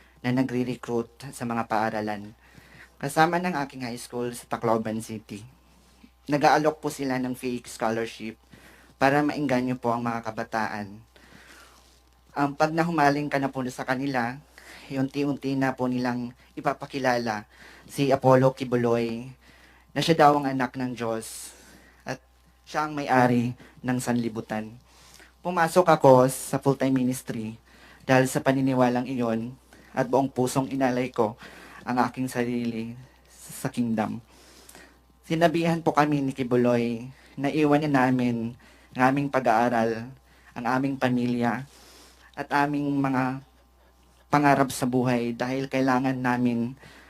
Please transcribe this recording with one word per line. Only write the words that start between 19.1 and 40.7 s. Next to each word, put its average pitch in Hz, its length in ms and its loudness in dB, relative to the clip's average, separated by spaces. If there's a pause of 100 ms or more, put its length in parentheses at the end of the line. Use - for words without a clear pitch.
na 143 80 -2
siya 165 80 4
daw 147 240 6
ang 143 80 -2
anak 135 320 -4
ng 127 160 -4
Diyos 113 560 -8 (560)
at 135 160 -10 (400)
siya 151 240 -4
ang 151 80 -8
may-ari 123 640 2 (240)
ng 127 160 -2
sanlibutan. 113 720 -4 (720)
Pumasok 175 480 2
ako 135 400 10
sa - 320 -4
full-time 131 400 0
ministry 120 560 -4 (480)
dahil 131 240 4
sa - 80 -4
paniniwalang 127 720 2
iyon 117 400 -4 (480)
at 131 80 0
buong 127 240 2
pusong 131 400 -2
inalay 127 400 -2
ko 113 240 0 (560)
ang 123 160 -2
aking 127 240 -4
sarili 117 640 -4 (400)
sa - 400 -10
kingdom. 110 480 -2 (1040)
Sinabihan 165 560 2
po 160 80 2
kami 147 320 2
ni 135 160 -4
Kibuloy 120 720 0 (240)
na 139 160 -2
iwan 147 320 4
na 139 240 2
namin 120 480 0 (380)
ang 131 240 2
aming 143 160 -2
pag-aaral, 117 720 2 (480)
ang 120 160 -10
aming 135 320 -2